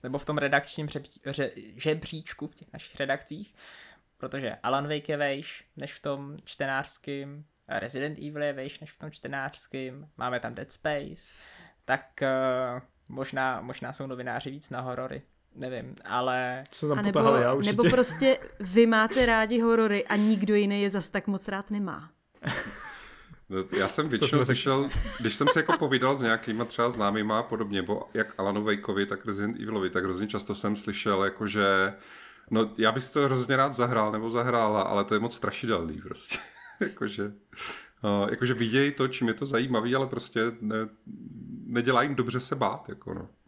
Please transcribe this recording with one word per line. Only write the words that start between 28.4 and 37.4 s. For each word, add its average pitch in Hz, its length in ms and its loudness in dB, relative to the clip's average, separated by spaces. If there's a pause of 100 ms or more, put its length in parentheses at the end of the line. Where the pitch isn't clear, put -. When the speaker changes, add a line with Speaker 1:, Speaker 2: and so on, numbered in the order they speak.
Speaker 4:
Wakeovi, 104 420 0
tak 101 200 -6
Resident 104 360 -2
Evilovi, 104 280 0
tak 92 140 0
hrozně 95 240 -2
často 104 280 -4
jsem 104 200 -2
slyšel, 101 480 0
jakože, 98 680 2 (580)
no, 107 260 2
já 110 140 6
bych 131 120 -2
si - 100 -10
to 147 120 4
hrozně 131 300 2
rád 135 180 2
zahrál 117 380 2
nebo 110 180 -2
zahrála, 117 520 2
ale 101 240 2
to 104 80 0
je 104 60 4
moc 113 160 -2
strašidelný 87 680 -2
prostě. - 360 -6 (220)
<laughs> - 200 -20
Jakože, 104 520 -4 (720)